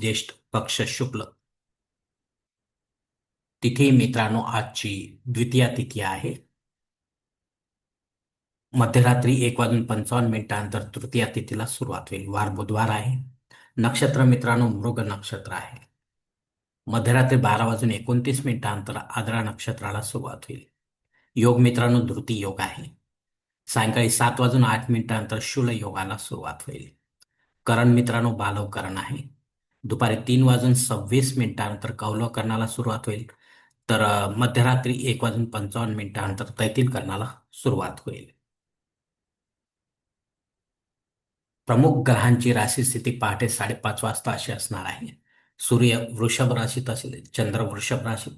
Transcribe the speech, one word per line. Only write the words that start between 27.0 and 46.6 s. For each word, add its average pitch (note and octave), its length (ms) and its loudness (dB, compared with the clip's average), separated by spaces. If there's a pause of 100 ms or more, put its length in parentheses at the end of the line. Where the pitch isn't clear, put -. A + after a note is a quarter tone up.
करण A#2+ 220 4
मित्रांनो A#2 480 4
बालव G2+ 340 -4
करण F#2+ 280 -8
आहे. - 200 -8 (640)
दुपारी A2 320 0
तीन B2+ 280 4
वाजून B2 300 6
सव्वीस A#2+ 640 2
मिनिटांनंतर G#2 540 -4
कौलव A2 360 -4
करणाला A2+ 400 -2
सुरुवात A2+ 380 -4
होईल. A2 200 -6 (640)
तर, A2 120 4
अ, G#2 280 2
मध्यरात्री B2 760 2
एक B2 200 -2
वाजून A2+ 220 -2
पंचावन्न G#2+ 500 -4
मिनिटांनंतर G2+ 500 -6 (140)
तैतील B2 300 2
करणाला G2 440 -6 (200)
सुरुवात F#2+ 520 -4
होईल. - 260 -14 (3250)
प्रमुख B2+ 400 6
ग्रहांची A#2+ 460 4
राशी B2 300 0
स्थिती A#2+ 280 -2
पहाटे G#2+ 380 -2
साडेपाच - 540 -4
वाजता - 280 -4
अशी - 200 -6
असणार G2 340 -8
आहे. - 380 -12 (360)
सूर्य A#2+ 540 4
वृषभ A#2+ 400 0
राशीत B2 360 -4